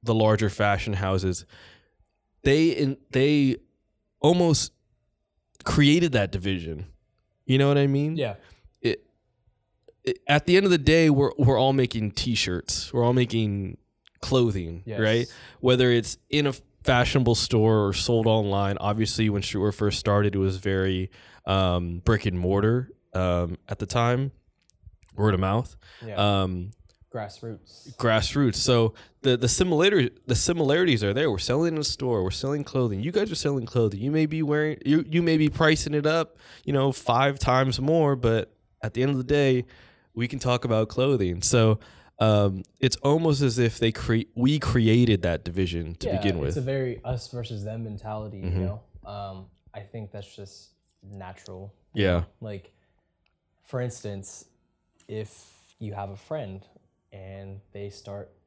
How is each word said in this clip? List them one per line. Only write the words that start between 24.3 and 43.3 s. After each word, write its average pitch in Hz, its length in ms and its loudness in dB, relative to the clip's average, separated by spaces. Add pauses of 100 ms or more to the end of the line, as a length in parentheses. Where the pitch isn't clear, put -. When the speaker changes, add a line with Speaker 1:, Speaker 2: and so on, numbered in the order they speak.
Speaker 1:
Word 104 200 2
of 90 40 -2
mouth. 98 360 -2 (300)
Speaker 2:
Yeah. 107 100 -12 (260)
Speaker 1:
Um, 92 300 -4 (420)
Speaker 2:
Grassroots. 113 840 -14
Speaker 1:
Grassroots. 117 580 0
So 117 400 2 (260)
the, 127 160 2
the 120 100 0
similar-, 170 640 2 (160)
the 127 100 -2
similarities 160 680 2
are 101 100 0
there. 143 160 0
We're 98 80 -2
selling 160 380 -2
in 151 40 -4
a 147 40 -6
store. 120 400 -2
We're 92 80 -2
selling 143 320 -4
clothing. 117 380 -2
You 156 100 -4
guys 208 200 -2
are 160 40 -6
selling 139 320 -4
clothing. 104 340 -2
You 135 80 -4
may 156 160 2
be 160 160 -4
wearing, 151 420 -2
you, 151 240 2
you 165 140 0
may 160 160 2
be 156 120 4
pricing 156 440 2
it 147 140 0
up, 160 300 -2 (280)
you - 80 -2
know, 139 180 2
five 135 460 0
times 131 420 2
more, 147 360 2
but 113 360 -2 (300)
at 110 140 -8
the 123 80 0
end 139 80 0
of 139 60 -2
the 127 60 -4
day, 131 420 2 (500)
we 120 120 -4
can 131 120 -8
talk 123 260 0
about 110 240 0
clothing. 104 540 0
So, 110 360 4 (400)
um, 104 440 2 (160)
it's 127 180 0
almost 151 440 2